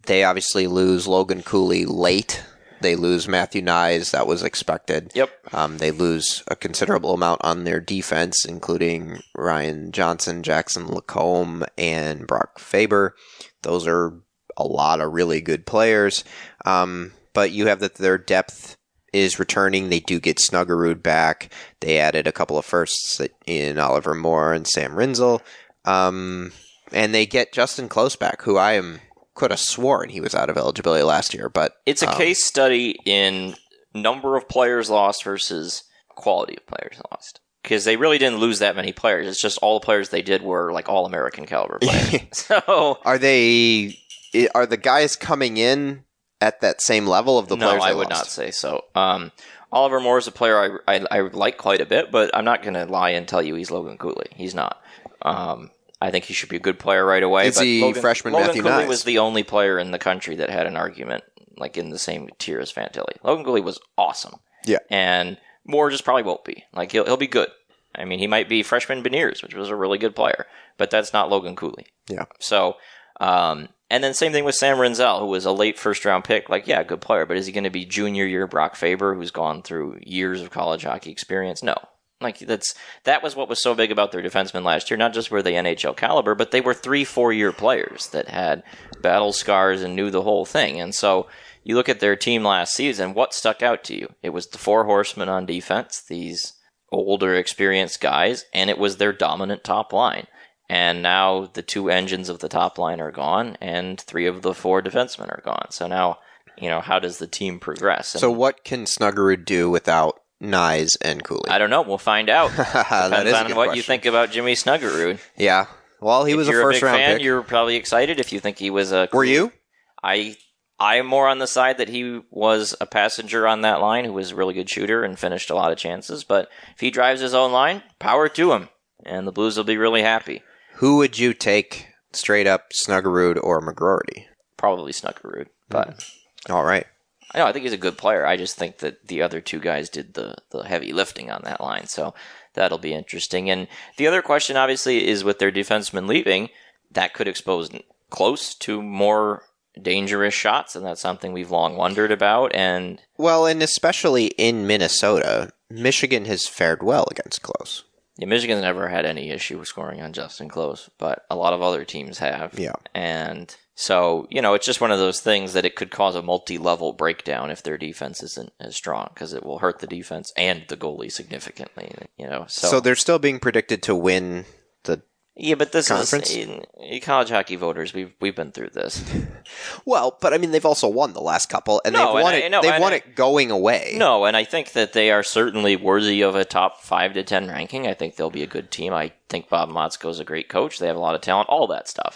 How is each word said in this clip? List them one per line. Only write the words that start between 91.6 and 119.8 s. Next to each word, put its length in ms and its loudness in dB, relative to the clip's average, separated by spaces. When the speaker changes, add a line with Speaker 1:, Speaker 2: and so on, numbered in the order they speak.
Speaker 2:
you 140 0
look 120 2
at 120 0
their 160 4
team 280 0
last 300 0
season, 400 -2
what 200 0
stuck 280 -2
out 220 0
to 120 -12
you? 120 -10
It 80 -6
was 180 -8
the 100 -16
four 260 2
horsemen 440 0
on 180 -2
defense, 600 -4
these 460 -10
older, 460 0
experienced 640 0
guys, 520 0
and 160 0
it 100 0
was 180 0
their 160 2
dominant 500 -4
top 300 -4
line. 340 0
And 340 0
now 520 2
the 80 -8
two 260 -4
engines 400 0
of 120 -10
the 80 -6
top 300 -2
line 220 -4
are 120 -8
gone, 480 -2
and 400 -6
three 260 -4
of 160 -2
the 120 -2
four 280 0
defensemen 480 -4
are 140 -12
gone. 260 -6
So 160 -8
now, 320 0
you 100 -6
know, 120 -2
how 180 0
does 200 -4
the 100 -10
team 320 -8
progress? 540 -2
And 60 -6
Speaker 1:
So 100 4
what 340 0
can 220 -8
Snuggerud 600 2
do 240 2
without 500 2
Nyes 600 2
and 220 -4
Cooley? 260 -6
Speaker 2:
I 80 4
don't 120 2
know. 120 4
We'll 160 -4
find 320 0
out. 200 4
Speaker 1:
<laughs> 60 -8
That 540 2
Speaker 2:
Depends 200 2
Speaker 1:
is 40 6
a 60 4
Speaker 2:
on 80 0
Speaker 1:
good 80 -4
Speaker 2:
what 80 4
you 60 2
Speaker 1:
question. 140 -2
Speaker 2:
think 220 -2
about 240 2
Jimmy 240 0
Snuggerud. 640 0
Speaker 1:
Yeah. 300 4
Well, 260 4
he 60 2
Speaker 2:
If 60 2
Speaker 1:
was 100 0
a 40 2
Speaker 2:
you're 160 4
a 40 6
big 80 4
Speaker 1:
first-round 180 4
Speaker 2:
fan, 180 4
Speaker 1:
pick. 80 -2
Speaker 2:
you're 180 2
probably 340 2
excited 440 0
if 120 -6
you 80 -6
think 180 -6
he 120 -4
was 220 0
a 200 2
Speaker 1:
Were 120 4
you? 280 4